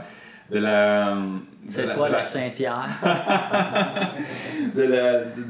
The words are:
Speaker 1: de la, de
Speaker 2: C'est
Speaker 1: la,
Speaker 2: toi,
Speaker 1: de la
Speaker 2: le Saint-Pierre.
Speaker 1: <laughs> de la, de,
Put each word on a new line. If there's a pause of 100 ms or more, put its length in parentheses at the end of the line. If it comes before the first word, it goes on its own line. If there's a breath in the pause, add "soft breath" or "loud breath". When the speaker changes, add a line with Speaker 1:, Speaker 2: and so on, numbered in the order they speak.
(520 loud breath)
Speaker 1:
de
la,
de
Speaker 2:
C'est
Speaker 1:
la,
Speaker 2:
toi,
Speaker 1:
de
la
Speaker 2:
le
Saint-Pierre. (120)
Speaker 1:
<laughs>
de
la,
de,